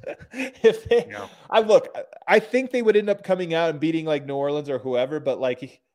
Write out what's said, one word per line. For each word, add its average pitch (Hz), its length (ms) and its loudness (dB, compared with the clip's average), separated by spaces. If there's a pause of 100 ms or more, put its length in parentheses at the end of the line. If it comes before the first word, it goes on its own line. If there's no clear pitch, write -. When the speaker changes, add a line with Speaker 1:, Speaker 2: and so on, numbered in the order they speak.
(320)
Speaker 1:
<laughs> - 20 -18 (300)
If 220 260 4
they, 233 200 2
Speaker 2:
Yeah. - 180 -12 (220)
Speaker 1:
I 226 120 4
look, 208 340 4 (320)
I 208 120 6
think 254 320 -2
they 247 100 0
would 214 160 4
end 208 120 2
up 202 140 -4
coming 180 300 -2
out 165 160 0
and 147 100 -6
beating, 160 260 -2
like, 147 200 -2
New 139 100 -6
Orleans 143 340 -4
or 135 100 -2
whoever, 131 400 -2
but, 131 200 -2
like, 127 420 -6 (140)